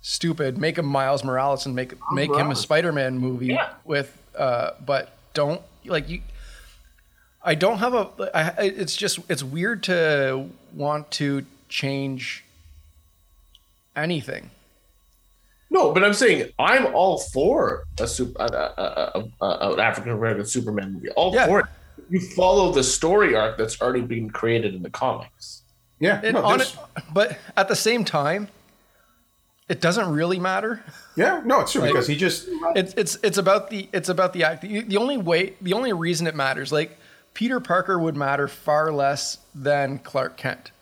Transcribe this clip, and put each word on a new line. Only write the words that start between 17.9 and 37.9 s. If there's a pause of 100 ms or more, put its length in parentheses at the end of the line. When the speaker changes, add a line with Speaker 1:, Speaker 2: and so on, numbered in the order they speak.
Speaker 2:
a
sup-,
a,
a,
a, (160)
a,
a,
an
African
American
Superman
movie.
All
Speaker 1:
Yeah.
Speaker 2:
for
it. (420)
You
follow
the
story
arc
that's
already
been
created
in
the
comics. (380)
Speaker 3:
Yeah,
Speaker 1:
It,
Speaker 3:
no,
Speaker 1:
on
Speaker 3:
there's
Speaker 1:
it, (340)
but (200)
at
the
same
time, (1200)
it
doesn't
really
matter. (340)
Speaker 3:
Yeah,
no,
it's
true
Speaker 1:
Like,
Speaker 3:
because
he
just (260)
Speaker 1:
it's,
it's,
it's
about
the,
it's
about
the
act.
The,
the
only
way,
the
only
reason
it
matters,
like, (380)
Peter
Parker